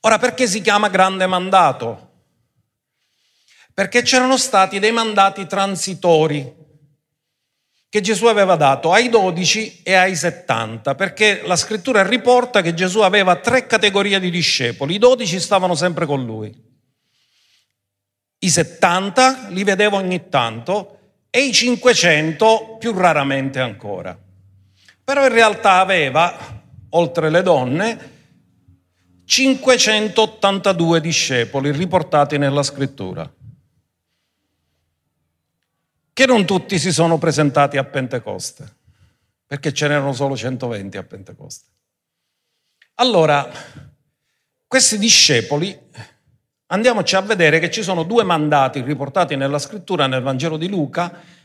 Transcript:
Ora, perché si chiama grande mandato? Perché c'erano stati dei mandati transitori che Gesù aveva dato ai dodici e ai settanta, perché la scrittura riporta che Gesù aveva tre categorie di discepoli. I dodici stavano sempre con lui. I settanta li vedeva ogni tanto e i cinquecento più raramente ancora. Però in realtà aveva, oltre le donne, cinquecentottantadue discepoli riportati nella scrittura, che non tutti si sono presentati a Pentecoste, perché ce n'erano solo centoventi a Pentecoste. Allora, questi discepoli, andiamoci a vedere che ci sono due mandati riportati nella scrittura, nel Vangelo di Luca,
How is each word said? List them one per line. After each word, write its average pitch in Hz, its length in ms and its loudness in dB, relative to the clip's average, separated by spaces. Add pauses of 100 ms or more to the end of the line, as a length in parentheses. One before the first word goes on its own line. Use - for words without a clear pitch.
Ora, 220 180 2
perché 247 280 -2
si 208 140 -4
chiama 208 280 0
grande 190 380 0
mandato? 180 800 0 (1600)
Perché 196 300 0
c'erano 254 340 2
stati 196 440 0
dei 214 100 2
mandati 202 560 0
transitori 165 1040 0 (1400)
che 214 120 -2
Gesù 202 260 0
aveva 202 300 4
dato 143 360 2
ai 240 160 4
dodici 190 760 -2
e 185 120 -2
ai 185 220 2
settanta, 120 800 -4
perché 202 500 0
la 180 100 0
scrittura 214 460 -2
riporta 240 600 2
che 170 120 -2
Gesù 185 260 -2
aveva 190 360 4
tre 247 300 -2
categorie 202 540 0
di 180 100 -4
discepoli. 147 680 -4
I - 20 0
dodici 226 420 4
stavano 185 360 0
sempre 170 300 -2
con 135 180 -4
lui. 110 280 -10 (1900)
I 185 80 0
settanta 196 960 0
li 190 160 -6
vedeva 202 320 2
ogni 185 320 -4
tanto 120 680 -4 (320)
e 262 140 0
i 262 80 -4
cinquecento 220 1300 2
più 233 140 -4
raramente 139 680 0
ancora. 101 580 -10 (840)
Però 277 200 0
in 262 100 4
realtà 208 460 4
aveva, 170 840 0 (280)
oltre 160 400 0
le 165 120 2
donne, 170 680 -2 (1120)
cinquecentottantadue 214 1800 0
discepoli 139 680 -2
riportati 151 640 0
nella 143 280 0
scrittura, 95 680 -8 (2750)
che 269 140 2
non 240 180 4
tutti 185 340 -2
si 165 140 -2
sono 165 240 2
presentati 147 600 0
a 135 60 -2
Pentecoste, 120 920 -10 (680)
perché 143 260 -6
ce 147 160 -2
n'erano 143 240 -2
solo 135 240 -4
centoventi 110 640 -8
a 92 40 -12
Pentecoste. - 600 -20 (1300)
Allora, 160 520 2 (1160)
questi 254 320 0
discepoli, 160 760 2 (920)
andiamoci 208 500 0
a 190 60 2
vedere 170 360 2
che 165 120 2
ci 220 120 -6
sono 180 200 -4
due 214 200 0
mandati 147 600 0
riportati 139 520 -4
nella 139 240 -4
scrittura, 170 480 -4
nel 131 140 -2
Vangelo 135 380 -4
di 170 100 -6
Luca, 175 420 -4 (340)